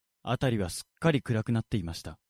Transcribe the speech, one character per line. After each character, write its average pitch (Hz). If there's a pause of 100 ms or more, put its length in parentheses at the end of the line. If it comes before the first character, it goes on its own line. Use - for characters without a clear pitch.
(220)
辺 120
り 101
は 87
す -
っ -
か 165
り 143
暗 110
く -
な 113
っ -
て -
い 98
ま 82
し -
た。 78